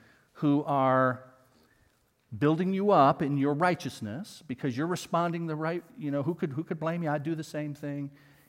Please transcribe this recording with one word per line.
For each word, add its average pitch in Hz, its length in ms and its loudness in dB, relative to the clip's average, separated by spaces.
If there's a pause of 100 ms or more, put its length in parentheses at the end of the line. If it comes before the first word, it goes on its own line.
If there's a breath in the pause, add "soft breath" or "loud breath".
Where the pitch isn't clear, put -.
(340 soft breath)
who 143 300 2
are 131 600 2 (1160 soft breath)
building 160 340 2
you 196 160 0
up 165 320 6
in 143 160 0
your 143 160 2
righteousness 143 920 -4
because 127 280 -4
you're 151 120 -2
responding 170 580 -2
the 156 100 -4
right, 165 280 -4 (120)
you 147 140 -6
know, 143 140 0
who 170 100 0
could, 165 200 -4
who 156 100 -4
could 165 160 -6
blame 170 240 -2
you? 151 60 -2
I'd 147 120 0
do 165 140 -4
the 156 80 -8
same 151 320 -8
thing. 143 340 -8 (400 soft breath)